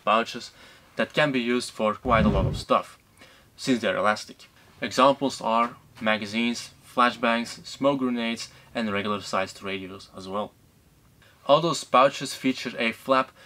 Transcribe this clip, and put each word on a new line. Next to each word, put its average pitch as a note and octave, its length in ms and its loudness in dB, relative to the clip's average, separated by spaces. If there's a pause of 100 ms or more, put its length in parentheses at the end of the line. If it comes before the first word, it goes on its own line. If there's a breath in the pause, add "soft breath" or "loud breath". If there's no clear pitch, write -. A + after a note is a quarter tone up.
pouches A2+ 480 0 (460 loud breath)
that A2+ 160 -4
can D3+ 180 2
be C3 80 0
used A#2+ 320 -2
for G#2+ 220 0
quite A2 320 2
a G#2+ 40 6
lot F#2+ 160 2
of - 120 -2
stuff, - 420 -2 (560 loud breath)
since B2 240 0
they're G2 160 0
elastic. - 520 -2 (340 soft breath)
Examples C3 580 2
are A#2 380 0 (240)
magazines, A2 680 -2 (240)
flashbangs, A#2 680 0
smoke C#3 340 0
grenades, A#2+ 500 -4 (260 loud breath)
and A2+ 160 -2
regular G2+ 300 -4
sized F#2+ 420 -4
radios F#2+ 540 -10
as F#2 100 -14
well. G2 240 -6 (960 soft breath)
All D3+ 140 6
those E3 220 -2
pouches C3+ 520 4
feature B2+ 420 -2
a A#2 140 0
flap C3 400 0 (140 loud breath)